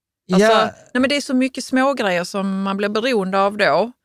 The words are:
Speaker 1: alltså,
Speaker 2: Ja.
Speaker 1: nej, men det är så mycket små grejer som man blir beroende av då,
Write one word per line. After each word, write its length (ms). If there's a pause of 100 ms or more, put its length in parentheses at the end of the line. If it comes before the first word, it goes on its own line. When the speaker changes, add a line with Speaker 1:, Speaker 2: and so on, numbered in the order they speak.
(340)
Speaker 1:
alltså, 180
Speaker 2:
Ja. 80 (340)
Speaker 1:
nej, 80
men 80
det 80
är 40
så 140
mycket 280
små 300
grejer 300
som 380
man 160
blir 120
beroende 520
av 160
då, 340 (140)